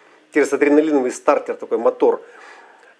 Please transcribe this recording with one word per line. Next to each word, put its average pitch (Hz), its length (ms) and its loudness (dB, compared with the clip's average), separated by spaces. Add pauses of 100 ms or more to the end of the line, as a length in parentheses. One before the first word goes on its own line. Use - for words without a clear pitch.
(340)
через 143 200 0
адреналиновый 143 580 2
стартер, 127 440 -2
такой - 240 -6
мотор. 123 420 0 (800)